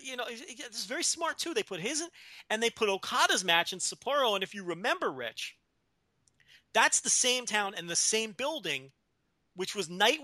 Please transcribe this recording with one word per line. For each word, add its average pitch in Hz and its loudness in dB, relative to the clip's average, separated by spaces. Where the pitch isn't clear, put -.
you 262 -10
know, 247 -4
it, 233 -10
it, 247 -14
it's 226 -8
very 277 -4
smart, 320 0
too. 330 -6
They 220 2
put 190 -4
his 277 -2
in, 339 -8
and 220 0
they 233 4
put 220 2
Okada's 254 2
match 170 4
in 180 -10
Sapporo. 247 0
And 190 0
if 190 -10
you 202 -10
remember, 208 0
Rich, 120 -8
that's 262 4
the - -2
same 247 2
town 208 -2
and 170 -8
the 170 -4
same 220 2
building, 175 -4
which 185 -6
was 180 -4
night 214 2